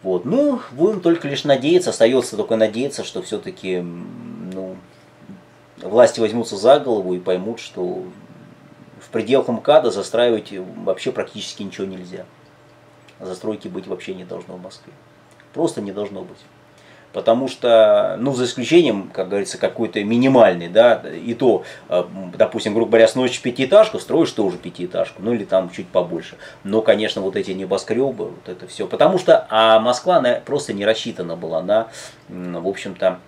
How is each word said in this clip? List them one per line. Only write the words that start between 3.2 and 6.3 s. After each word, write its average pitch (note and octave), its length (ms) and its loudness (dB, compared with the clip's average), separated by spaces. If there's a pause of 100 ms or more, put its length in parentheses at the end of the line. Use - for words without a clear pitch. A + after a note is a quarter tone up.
всё-таки, F#2 560 -6
м, F2 760 -12
ну, F#2 220 -12 (1040)
власти A2+ 380 4
возьмутся A2 360 -2